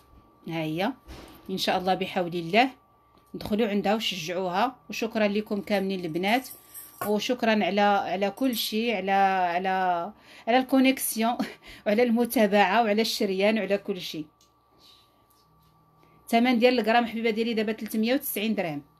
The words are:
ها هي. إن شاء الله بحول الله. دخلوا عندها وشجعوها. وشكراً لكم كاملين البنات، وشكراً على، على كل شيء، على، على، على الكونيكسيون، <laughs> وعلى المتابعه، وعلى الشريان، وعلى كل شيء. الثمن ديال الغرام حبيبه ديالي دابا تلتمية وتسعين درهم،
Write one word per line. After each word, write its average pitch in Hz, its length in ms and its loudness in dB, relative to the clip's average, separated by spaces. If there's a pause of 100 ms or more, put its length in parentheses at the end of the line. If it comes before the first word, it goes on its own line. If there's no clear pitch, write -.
(480)
ها 165 140 -4
هي. 165 300 -2 (580)
إن 190 80 -4
شاء 185 200 0
الله 185 160 0
بحول 180 400 -4
الله. 185 360 2 (640)
دخلوا 208 340 -2
عندها 202 260 0
وشجعوها. 185 840 -2 (140)
وشكراً 220 380 -2
لكم 208 320 -2
كاملين 196 440 -2
البنات، 190 440 0 (580)
وشكراً 214 580 0
على، 196 160 0
على 196 500 2
كل 254 260 -2
شيء، 220 400 -2
على، 190 160 -2 (420)
على، 185 580 0 (360)
على 240 100 4
الكونيكسيون، 254 760 2 (240)
<laughs> - 260 -20
وعلى 208 160 4
المتابعه، 226 800 4
وعلى 214 200 2
الشريان، 214 560 0
وعلى 196 200 0
كل 196 220 -6
شيء. 160 260 -10 (2000)
الثمن 240 340 2
ديال 247 220 4
الغرام 226 260 2
حبيبه 226 240 -2
ديالي 226 240 -2
دابا 220 180 -2
تلتمية 220 420 -2
وتسعين 220 400 -4
درهم، 160 280 -4 (180)